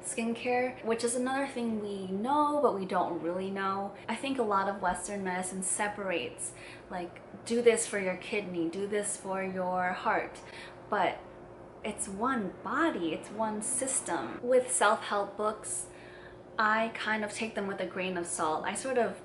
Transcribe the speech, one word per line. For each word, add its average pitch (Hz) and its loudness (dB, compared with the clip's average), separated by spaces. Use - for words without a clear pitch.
skincare, 247 0
which 226 2
is 240 2
another 269 2
thing 233 -2
we 196 -4
know, 285 4
but 220 6
we 190 0
don't 170 2
really 185 0
know. 196 0
I 220 0
think 269 -2
a 247 2
lot 202 4
of 196 -2
Western 196 0
medicine 185 -2
separates, 190 -2
like, 180 -6
do 233 2
this 226 8
for 208 0
your 185 0
kidney, 180 -2
do 190 -4
this 208 -2
for 190 -4
your 185 0
heart, 185 0
but 185 2
it's - -4
one 208 0
body, 233 0
it's - -6
one 214 -2
system. - -2
With 247 4
self-help 208 4
books, - -4
I 220 4
kind 214 0
of 208 -6
take 220 -4
them 202 0
with 196 -4
a 185 0
grain 185 -2
of 175 -2
salt. 156 0
I 196 -2
sort 262 0
of 208 2